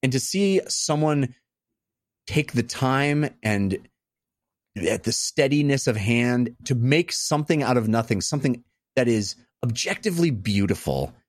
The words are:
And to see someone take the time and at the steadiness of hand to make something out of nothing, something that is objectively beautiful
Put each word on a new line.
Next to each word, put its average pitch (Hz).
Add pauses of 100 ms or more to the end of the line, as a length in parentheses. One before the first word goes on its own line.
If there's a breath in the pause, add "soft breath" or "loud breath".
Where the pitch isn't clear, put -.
And 131
to 131
see 196
someone 151 (880)
take -
the 120
time 139 (140)
and 101 (1000)
at 92
the 110
steadiness 139
of 117
hand 120 (100)
to 131
make 139
something 151
out 123
of 110
nothing, 110
something 139 (320)
that 127
is 110 (280 soft breath)
objectively 170
beautiful 92 (160)